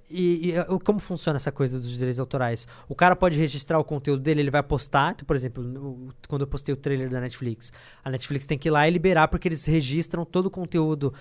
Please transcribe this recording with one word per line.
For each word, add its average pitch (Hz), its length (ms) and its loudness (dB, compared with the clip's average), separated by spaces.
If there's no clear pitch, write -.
e, 175 400 2
e, 170 40 0
é, 175 100 0
o, 180 160 -2
como 208 200 2
funciona 165 380 -2
essa 139 140 -2
coisa 131 300 -2
dos 120 100 -8
direitos 123 300 -2
autorais? 123 460 -2
O - 60 -8
cara 180 220 6
pode 180 200 2
registrar 151 420 0
o 147 60 2
conteúdo 139 380 -2
dele, 151 180 2
ele 139 100 2
vai 147 120 2
postar, 143 500 0
então, - 140 -12
por 160 100 0
exemplo, 127 260 -6
o, 127 460 -10
quando 139 140 -2
eu 139 40 -2
postei 143 260 -6
o 131 40 -2
trailer 135 340 -2
da 127 100 -4
Netflix, 120 520 -8
a - 40 -6
Netflix 131 380 -4
tem 156 100 -2
que 160 120 -2
ir - 20 4
lá 147 180 6
e - 20 6
liberar, 170 380 4
porque 180 200 -2
eles 160 180 -2
registram 160 580 0
todo 185 220 0
o 190 40 0
conteúdo, 156 720 0